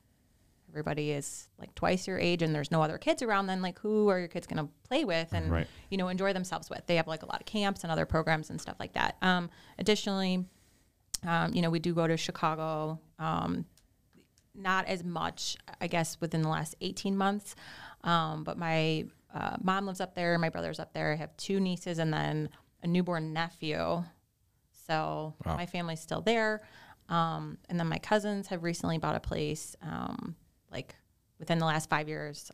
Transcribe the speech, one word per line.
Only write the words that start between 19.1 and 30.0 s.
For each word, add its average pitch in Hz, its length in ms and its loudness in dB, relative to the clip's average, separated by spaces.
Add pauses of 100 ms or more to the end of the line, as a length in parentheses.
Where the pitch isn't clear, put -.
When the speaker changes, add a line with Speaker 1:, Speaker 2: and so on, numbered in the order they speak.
Speaker 1:
uh, - 280 -4
mom 190 240 2
lives 185 140 -4
up 185 160 -4
there, 170 220 4
my 165 120 2
brother's 165 300 -4
up - 140 -10
there, 156 200 0
I - 20 0
have 156 220 -8
two 196 220 0
nieces 180 400 0
and 160 140 2
then 151 360 0 (340)
a 175 40 -4
newborn 170 460 2
nephew. 165 680 0 (840)
So 156 460 -2 (120)
Speaker 3:
Wow. 165 120 0
Speaker 1:
my 175 80 -2
family's 170 340 -4
still 165 220 -4
there. 214 400 2 (480)
Um, 160 480 0 (120)
and 175 100 0
then 165 80 2
my 160 120 0
cousins 208 480 0
have 170 160 -6
recently 170 340 0
bought 156 180 0
a - 40 -2
place, - 640 -4
um, - 540 -6 (360)